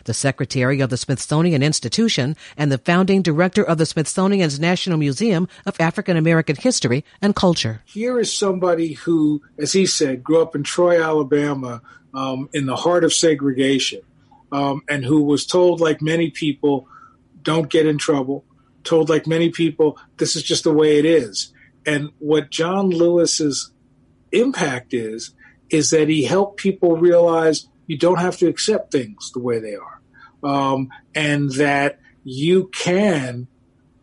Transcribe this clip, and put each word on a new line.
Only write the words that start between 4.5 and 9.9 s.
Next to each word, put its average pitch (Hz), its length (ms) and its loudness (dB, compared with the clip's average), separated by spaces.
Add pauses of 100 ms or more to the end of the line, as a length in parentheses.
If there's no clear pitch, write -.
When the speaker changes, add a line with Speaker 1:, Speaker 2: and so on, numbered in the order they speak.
Speaker 1:
National 175 380 -2
Museum 165 500 0 (180)
of 196 140 -6
African 165 380 0
American 160 400 2
History 143 460 0 (160)
and 202 160 0
Culture. 120 500 0
Speaker 2:
Here 240 340 -4
is 208 120 -2
somebody 175 640 0
who, 151 480 0 (160)
as 147 140 -4
he 190 160 4
said, 131 360 -2